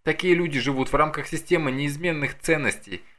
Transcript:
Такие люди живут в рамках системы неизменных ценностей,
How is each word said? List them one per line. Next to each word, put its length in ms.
Такие 300
люди 260
живут 320
в 40
рамках 320
системы 440
неизменных 680
ценностей, 640